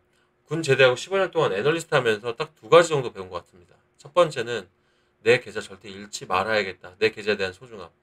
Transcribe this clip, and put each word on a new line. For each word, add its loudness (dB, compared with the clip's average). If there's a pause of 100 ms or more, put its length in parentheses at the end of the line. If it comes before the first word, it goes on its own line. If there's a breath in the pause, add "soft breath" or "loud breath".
(460)
군 -8
제대하고 4
십오 -6
년 0
동안 0
애널리스트 -2
하면서 0
딱 -10
두 -20
가지 8
정도 -4
배운 -12
것 -12
같습니다. -20 (220)
첫 -10
번째는 0 (540)
내 4
계좌 -12
절대 -18
잃지 -14
말아야겠다. -2
내 2
계좌에 -4
대한 -4
소중함. -20 (140)